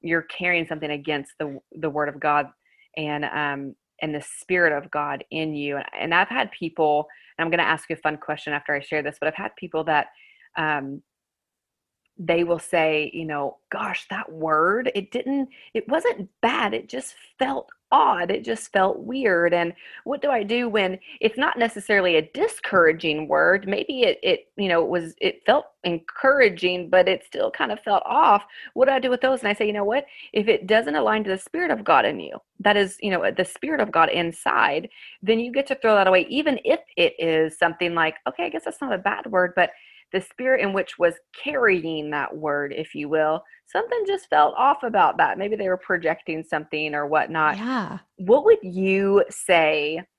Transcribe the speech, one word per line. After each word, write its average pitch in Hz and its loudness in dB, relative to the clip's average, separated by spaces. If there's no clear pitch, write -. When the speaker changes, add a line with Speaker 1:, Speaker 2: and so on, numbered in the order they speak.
Speaker 1:
you're 165 -2
carrying 175 -2
something 156 -6
against 143 -6
the, 139 -8
the 156 -4
word 147 -2
of 143 -14
God 147 0
and, 147 -4
um, 139 -6
and 156 -4
the 147 -6
spirit 175 0
of 147 -6
God 147 -4
in 156 -4
you. 143 -4
And, - -8
and 160 -4
I've 185 4
had 233 -4
people, 151 -2
and 165 -2
I'm 165 -2
gonna 170 2
ask - -2
you 160 -4
a - -20
fun 151 -2
question 151 -6
after 147 -4
I 143 -2
share 151 -4
this, 147 -6
but 143 0
I've 156 -2
had - -8
people 160 -6
that, 156 2
um, 143 -4
they 170 0
will 170 0
say, 160 0
you 160 -8
know, 147 -6
"Gosh, - -8
that 190 -10
word, 160 0
it 202 -6
didn't, 262 -2
it 226 -4
wasn't 302 -2
bad. 240 0
It - -6
just - -10
felt 269 -4
odd. 190 4
It 220 -2
just 226 -6
felt 190 2
weird. 196 2
And 175 0
what 285 -6
do 285 0
I 233 0
do 240 -2
when 190 0
it's 220 0
not 269 -2
necessarily 202 2
a 156 4
discouraging 165 2
word? 165 4
Maybe 247 -2
it, 208 2
it, - 0
you 202 -2
know, 170 2
it - -2
was, 165 -4
it - -2
felt 262 2
encouraging, 180 0
but 185 6
it 185 0
still - -4
kind 214 -2
of 214 -6
felt 202 2
off. 226 4
What 254 4
do 269 4
I 262 2
do 247 0
with 247 -2
those?" 262 2
And 214 -2
I 208 2
say, 208 -2
"You 208 -2
know 208 -2
what? 254 0
If 214 0
it 185 2
doesn't 220 2
align 214 2
to 196 -6
the 190 0
Spirit 330 -4
of 214 -2
God 139 6
in 117 0
you, 78 -12
that 208 4
is, 196 0
you 202 -4
know, 170 0
the 185 -2
Spirit 285 -6
of 214 0
God 165 4
inside, 165 0
then 220 0
you 240 -6
get 277 -2
to 277 -4
throw 220 2
that 196 4
away, 185 4
even 294 -2
if 330 2
it 175 2
is 160 0
something 170 0
like, 160 0
'Okay, - -6
I 320 -4
guess 320 -8
that's - -10
not 269 -4
a 196 -2
bad 196 -4
word,' 180 0
but 180 2
the 190 0
spirit 254 -2
in 196 0
which 190 -4
was 170 2
carrying 175 0
that 147 -4
word, 143 -4
if - -10
you 147 -8
will, 156 0
something 466 -2
just 392 -4
felt - 4
off 269 2
about 202 2
that. 147 2
Maybe 208 -4
they 202 -4
were 185 2
projecting 165 -4
something 151 -4
or 147 -2
whatnot." 156 2
Speaker 2:
Yeah. 220 -6
Speaker 1:
What 208 4
would 440 8
you 190 2
say 156 2